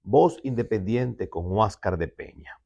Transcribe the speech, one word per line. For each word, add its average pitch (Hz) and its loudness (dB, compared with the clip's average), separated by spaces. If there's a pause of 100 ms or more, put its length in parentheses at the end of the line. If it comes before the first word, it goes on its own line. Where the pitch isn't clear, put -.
Voz 151 4
Independiente 113 -2
con 85 -6
Huáscar 95 0
de 82 -2
Peña. - -18